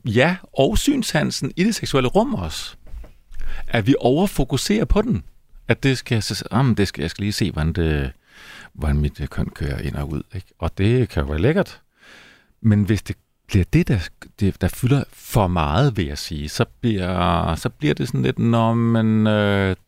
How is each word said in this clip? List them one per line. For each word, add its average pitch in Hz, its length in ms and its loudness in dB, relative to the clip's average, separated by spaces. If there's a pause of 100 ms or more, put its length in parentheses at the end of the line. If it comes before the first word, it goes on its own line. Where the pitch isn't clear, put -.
ja, 131 320 2 (220)
og 135 200 4
synssansen 160 800 -2
i 175 80 0
det 220 100 0
seksuelle 127 340 0
rum 233 260 2
også. - 420 -8 (920)
At 107 180 0
vi 135 120 6
overfokuserer 151 880 2
på 202 180 4
den. 208 200 0 (460)
At 113 140 0
det 135 160 2
skal, 113 240 -2
så, - 280 -6
ah, 123 140 2
men 117 100 4
det 98 140 2
skal, - 140 -8
jeg 85 80 -2
skal - 120 -10
lige 104 100 -2
se, 95 180 -2
hvordan 80 220 0
det, 76 400 0 (600)
hvordan 73 240 -2
mit, 73 240 -2
øh, 76 80 -6
køn - 180 -4
kører - 320 -6
ind - 180 -6
og 71 160 -6
ud, 73 100 -6 (120)
ikke? 92 120 -10 (120)
Og - 200 -6
det 113 300 2
kan 76 140 -2
jo 67 60 -4
være 76 120 -2
lækkert. 160 400 0 (800)
Men 104 240 4
hvis 98 180 0
det - 140 -8 (300)
bliver 92 260 2
det, 165 160 4
der, 104 200 0 (320)
det, 95 200 0
der 90 80 2
fylder - 440 0
for - 340 0
meget, 87 500 2
vil 85 100 0
jeg 71 120 -8
sige, 76 300 -8
så - 160 0 (160)
bliver, 90 720 0
så - 140 -4
bliver 147 260 -2
det - 140 -6
sådan 131 140 -2
lidt, 127 160 0
"Nå, 113 360 2
men, 113 520 2
øh, 101 500 2 (120)